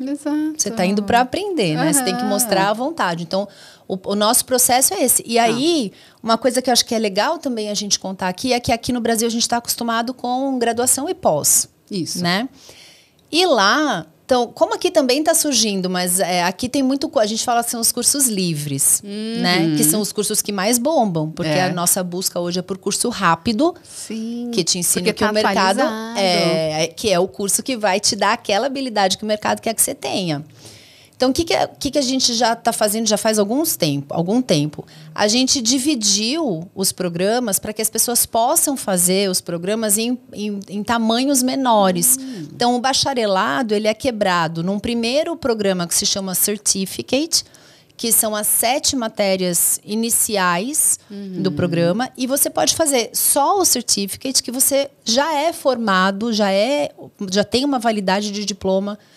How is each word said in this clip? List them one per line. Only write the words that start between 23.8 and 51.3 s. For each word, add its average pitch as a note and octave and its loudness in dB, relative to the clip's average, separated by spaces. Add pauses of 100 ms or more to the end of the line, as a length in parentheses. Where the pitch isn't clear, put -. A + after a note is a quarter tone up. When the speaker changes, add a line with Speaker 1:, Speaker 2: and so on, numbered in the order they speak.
Speaker 1:
Sim, A#3 -10
Speaker 2:
que F#3 0
te E3+ -2
ensina F3+ 0
Speaker 1:
porque G3+ 0
Speaker 2:
que G#3 0
o - 4
Speaker 1:
tá G#3+ 0
Speaker 2:
mercado G#3 2
Speaker 1:
atualizado. A3+ -2
Speaker 2:
é, E3 2
é, - 2
que G#3 -2
é F3 4
o F#3 4
curso G3+ -4
que C4+ -4
vai G3+ 0
te - 0
dar G3+ 2
aquela A3 0
habilidade A3+ 0
que - -10
o - -6
mercado G#3+ -2
quer A3+ -2
que A3 -4
você - 0
tenha. E3+ -4 (720)
Então, B3+ 2
o - 0
que E4+ 0
que - -2
é, - 2
o - -4
que - -6
que D4 0
a C#4+ 2
gente B3+ 0
já A#3 2
tá A#3 -2
fazendo G#3+ 0
já G#3 4
faz A3 2
alguns B3+ 0
tempo, C#3+ -2
algum F3+ 2
tempo? D3+ 0 (260)
A - 0
gente B3+ 2
dividiu A3+ 0
os F#3+ -2
programas F#3+ -2
pra G#3+ -6
que A3 -6
as A3 -2
pessoas A#3+ 0
possam C4+ 2
fazer F#3+ 2
os F3+ -2
programas G3 -2
em, A#3+ 0 (160)
em, G#3 -6
em G#3 -6
tamanhos A#3+ 2
menores. A3+ 2
Speaker 1:
Hum. A#3+ -10
Speaker 2:
Então, A#3+ 2
o B3 -2
bacharelado, B3 0
ele G#3+ 2
é A3 2
quebrado F3+ 0
num G3 -2
primeiro A#3+ 0
programa G3 0
que - -2
se G#3 0
chama F#3+ -2
Certificate, G#3 -2 (540)
que A3+ -2
são G#3+ 0
as G#3 -2
sete C4+ 0
matérias F#3+ 0
iniciais G#3+ 0 (100)
Speaker 1:
Uhum. G3 -6